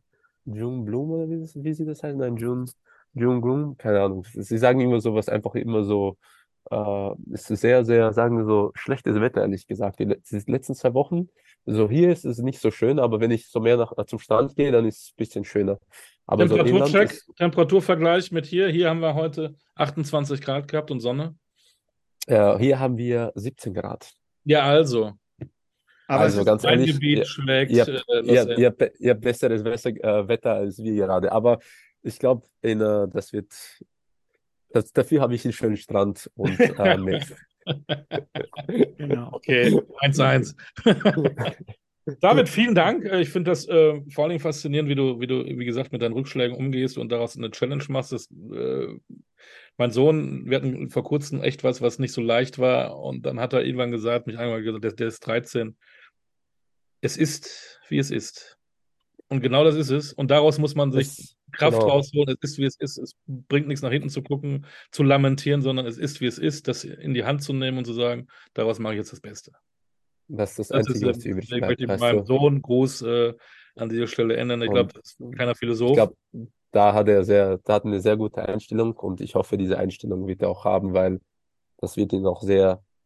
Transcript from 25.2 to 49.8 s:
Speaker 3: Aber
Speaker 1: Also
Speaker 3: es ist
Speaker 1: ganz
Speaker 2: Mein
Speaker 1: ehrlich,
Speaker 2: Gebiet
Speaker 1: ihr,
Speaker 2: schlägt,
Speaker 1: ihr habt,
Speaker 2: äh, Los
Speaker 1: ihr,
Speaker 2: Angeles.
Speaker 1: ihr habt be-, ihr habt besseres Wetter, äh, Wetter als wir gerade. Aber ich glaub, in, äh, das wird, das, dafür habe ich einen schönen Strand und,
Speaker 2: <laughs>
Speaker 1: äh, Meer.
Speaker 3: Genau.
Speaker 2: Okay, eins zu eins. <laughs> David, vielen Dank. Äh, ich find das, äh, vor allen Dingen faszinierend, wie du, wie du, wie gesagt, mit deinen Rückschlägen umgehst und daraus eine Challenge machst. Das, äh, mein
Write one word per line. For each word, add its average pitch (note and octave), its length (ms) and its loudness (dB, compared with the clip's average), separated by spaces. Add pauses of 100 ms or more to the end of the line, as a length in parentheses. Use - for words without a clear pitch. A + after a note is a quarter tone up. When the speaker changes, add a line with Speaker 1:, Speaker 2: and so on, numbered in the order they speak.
Speaker 3:
Aber C3+ 180 2
Speaker 1:
Also G2+ 120 2
Speaker 3:
es G2+ 60 2
ist F#2+ 40 2
Speaker 1:
ganz A2 160 4
Speaker 2:
Mein A#2 100 4
Speaker 1:
ehrlich, C3 220 4
Speaker 2:
Gebiet D3 240 2
Speaker 1:
ihr, - 80 0
Speaker 2:
schlägt, C3 460 0
Speaker 1:
ihr A#2+ 100 6
habt, A2 80 2
Speaker 2:
äh, A#2+ 300 -2
Los A#2 120 -4
Speaker 1:
ihr, B2 100 8
Speaker 2:
Angeles. A2+ 160 0
Speaker 1:
ihr B2 80 6
habt A2+ 120 2
be-, - 220 2
ihr B2 100 2
habt G#2+ 120 2
besseres A#2 420 0
Wetter, A#2 260 -2
äh, G#2 380 0
Wetter A2+ 260 0
als G2+ 240 -4
wir A2 160 -4
gerade. F#2+ 380 0
Aber A2+ 260 4 (440)
ich - 180 -10
glaub, B2 260 0 (140)
in, A2 200 -2
äh, G#2 280 0
das G2 240 -8
wird, G#2 200 -8 (1200)
das, - 220 0
dafür C#3 280 2
habe A#2+ 140 2
ich A#2 100 -6
einen A#2+ 80 -2
schönen G#2+ 240 -2
Strand G2+ 580 -2
und, F#2+ 260 -2
Speaker 2:
<laughs> - 180 4
Speaker 1:
äh, C3+ 180 4
Meer. F#2 240 -2 (1800)
Speaker 3:
Genau. C#3+ 340 -4
Speaker 2:
Okay, A#2+ 440 4 (220)
eins C#3+ 180 2
zu C3+ 60 4
eins. C3 340 2 (280)
<laughs> - 920 0 (460)
David, - 280 4
vielen A3+ 260 2
Dank. F#3 300 2
Äh, F#3+ 160 0
ich E3 100 -2
find F3 160 -4
das, F3 220 -2
äh, D#3 320 4 (100)
vor D3 140 -2
allen E3 60 0
Dingen E3 100 -4
faszinierend, D3 480 -2
wie C#3 80 0
du, C3 240 0
wie B2 80 -6
du, B2+ 160 -2
wie B2 200 -8
gesagt, B2 280 -4
mit A#2 100 -6
deinen A2+ 120 -2
Rückschlägen B2+ 420 -4
umgehst C3 420 -4
und A#2 120 -8
daraus A#2 260 -4
eine A2+ 160 -8
Challenge C#3 360 -4
machst. C3+ 240 -4
Das, - 160 -10 (240)
äh, B1+ 360 -4 (880)
mein A#2+ 160 0